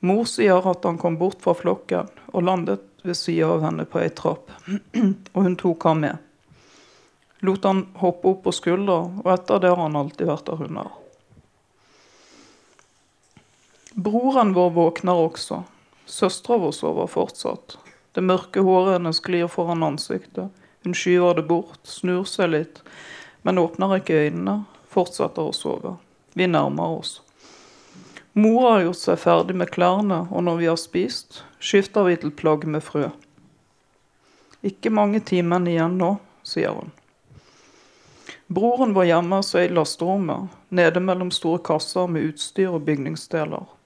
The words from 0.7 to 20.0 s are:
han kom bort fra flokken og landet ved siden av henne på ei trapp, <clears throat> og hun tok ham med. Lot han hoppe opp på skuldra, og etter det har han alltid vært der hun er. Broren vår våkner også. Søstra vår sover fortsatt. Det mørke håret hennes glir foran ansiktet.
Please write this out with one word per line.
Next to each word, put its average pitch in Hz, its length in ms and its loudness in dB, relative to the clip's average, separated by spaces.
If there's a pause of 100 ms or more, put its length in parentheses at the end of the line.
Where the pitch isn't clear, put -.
han 170 160 -2
kom 170 160 -2
bort 185 240 -2
fra 175 160 2
flokken 180 540 -4 (180)
og 180 160 -2
landet 185 400 -2 (160)
ved 175 160 -6
siden 165 380 0
av 156 100 -2
henne 160 240 -4
på 170 140 -2
ei 165 100 -2
trapp, - 380 -6 (400)
<clears throat> 202 420 -2
og 185 80 0
hun 180 160 2
tok 170 320 0
ham 156 160 2
med. - 160 -6 (1200)
Lot 190 220 0
han 190 220 2 (100)
hoppe 185 380 0
opp 190 100 -18
på 180 80 -2
skuldra, 180 480 0 (220)
og 185 100 2
etter 185 300 2
det 180 100 6
har 180 140 0
han 151 100 -2
alltid 156 320 -2
vært - 220 -4
der 160 100 -6
hun 151 240 -8
er. - 120 -18 (3000)
Broren 233 640 2
vår 180 160 4
våkner 170 500 2
også. 165 440 -4 (440)
Søstra - 500 -2
vår 165 140 0
sover 160 360 -4
fortsatt. - 680 -6 (420)
Det 180 80 -2
mørke 185 400 0
håret 185 320 4
hennes 170 240 -2
glir 175 320 -2
foran 170 320 -2
ansiktet. 160 640 -6 (380)